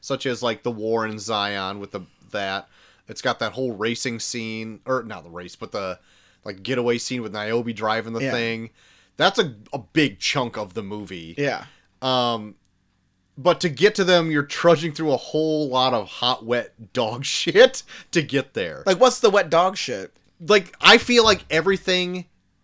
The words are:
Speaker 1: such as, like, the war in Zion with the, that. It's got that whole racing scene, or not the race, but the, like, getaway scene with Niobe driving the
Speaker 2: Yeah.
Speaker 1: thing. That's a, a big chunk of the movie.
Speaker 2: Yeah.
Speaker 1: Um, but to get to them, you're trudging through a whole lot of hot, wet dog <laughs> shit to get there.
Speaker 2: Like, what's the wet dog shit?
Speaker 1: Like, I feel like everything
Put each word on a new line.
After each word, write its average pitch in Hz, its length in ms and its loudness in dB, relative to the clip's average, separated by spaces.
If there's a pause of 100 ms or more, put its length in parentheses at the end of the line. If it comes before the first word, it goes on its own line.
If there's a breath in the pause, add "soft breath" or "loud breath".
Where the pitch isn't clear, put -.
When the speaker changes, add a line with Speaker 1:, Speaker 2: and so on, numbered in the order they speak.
Speaker 1:
such - 260 -6
as, 120 160 -4
like, 117 220 -2
the 123 80 -2
war 110 340 -2
in 107 120 -8
Zion 101 600 -4
with 98 140 -12
the, 98 80 -8 (320)
that. 98 360 -6 (400)
It's 107 140 -14
got 123 160 -2
that 110 140 -4
whole 127 200 -4
racing 113 480 -4
scene, 113 680 -10
or 131 180 -2
not 104 180 -14
the 85 80 -20
race, 90 260 -14
but - 160 -14
the, 95 280 -6 (440)
like, 98 200 -12
getaway 120 340 0
scene 123 240 -6
with 107 100 -10
Niobe 110 420 -2
driving 110 380 -2
the 117 120 -6
Speaker 2:
Yeah. 131 80 -2
Speaker 1:
thing. 113 380 -4 (460)
That's 180 220 2
a, 160 160 -2 (180)
a 143 60 -6
big 127 400 -2
chunk 123 400 -4
of 101 160 -10
the 110 80 -6
movie. 92 560 -12
Speaker 2:
Yeah. 131 280 -4 (340)
Speaker 1:
Um, 120 560 -2 (800)
but 165 260 2
to 180 60 0
get 160 280 2
to 202 80 0
them, 170 260 4
you're 147 120 0
trudging 165 500 2
through 156 200 -2
a 127 40 4
whole 156 520 -2
lot 127 260 2
of 107 140 -2
hot, 123 380 -2
wet 117 460 -4
dog 120 320 -2
<laughs> - 20 -8
shit - 560 4 (300 soft breath)
to 165 100 4
get 135 320 -2
there. 80 320 -6
Speaker 2:
Like, 185 140 2
what's 247 200 6
the 220 100 6
wet 190 200 4
dog 185 260 4
shit? 98 360 -8 (280)
Speaker 1:
Like, 190 400 2
I 202 180 10
feel 240 260 4
like 214 260 4
everything 180 760 0 (380)